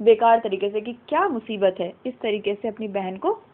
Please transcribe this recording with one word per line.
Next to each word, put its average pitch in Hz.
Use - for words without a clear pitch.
बेकार 226
तरीके 202
से 214
कि 226
"क्या 311
मुसीबत 208
है," 180
इस 254
तरीके 208
से 208
अपनी 220
बहन 190
को 381